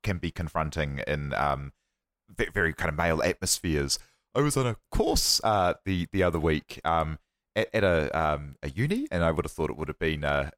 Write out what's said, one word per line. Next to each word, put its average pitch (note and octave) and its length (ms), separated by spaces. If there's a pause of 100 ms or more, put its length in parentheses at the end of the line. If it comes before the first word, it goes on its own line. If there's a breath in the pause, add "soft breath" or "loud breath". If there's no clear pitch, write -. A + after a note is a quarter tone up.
can F#2+ 160
be E2+ 140
confronting D#2 760
in, C#2+ 300
um, C#2 380 (640)
ve-, - 160
very E2+ 220
kind E2 160
of D2+ 60
male E2 260
atmospheres. D#2 800 (340 soft breath)
I B2 80
was D3 160
on B2+ 80
a A#2 120 (120)
course, - 540
uh, G2 300 (120)
the, F2+ 260
the F#2+ 120
other E2+ 160
week, D#2 440
um, D#2+ 360 (360)
at, A2 200
at A2 80
a, E2 360
um, D2 440
a D2 60
uni, D3+ 420
and E2+ 120
I E2 80
would D#2+ 140
have D2+ 60
thought D#2+ 180
it - 80
would D#2 120
have D2+ 100
been D#2 240
a, C#2+ 340